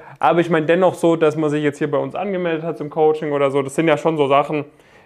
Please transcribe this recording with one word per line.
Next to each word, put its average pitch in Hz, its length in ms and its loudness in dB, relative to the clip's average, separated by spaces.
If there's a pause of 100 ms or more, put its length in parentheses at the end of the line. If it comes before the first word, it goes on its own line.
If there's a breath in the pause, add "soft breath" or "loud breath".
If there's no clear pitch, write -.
(200 loud breath)
aber 165 200 2
ich 165 100 2
mein, 160 180 0
dennoch 170 260 2
so, 165 220 2
dass 156 200 2
man 156 140 -2
sich 151 140 -2
jetzt 143 160 -2
hier 151 120 -2
bei 143 60 -2
uns 135 180 -4
angemeldet 180 480 -4
hat 160 140 -6
zum 147 120 -8
Coaching 156 420 0
oder 139 200 2
so, 139 100 0
das 135 140 -6
sind 165 120 2
ja 147 100 4
schon 160 200 -2
so 143 100 2
Sachen, 143 380 0 (400 soft breath)